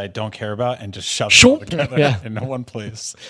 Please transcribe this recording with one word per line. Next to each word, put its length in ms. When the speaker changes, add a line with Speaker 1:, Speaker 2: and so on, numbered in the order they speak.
Speaker 1:
I 60
don't 240
care 180
about 300
and 120
just 140
shoves 340
it 60
all 140
Speaker 2:
Shoop. 100
Speaker 1:
together 260
Speaker 2:
Yeah. 240
Speaker 1:
<laughs> 40
into 180
one 220
place. 500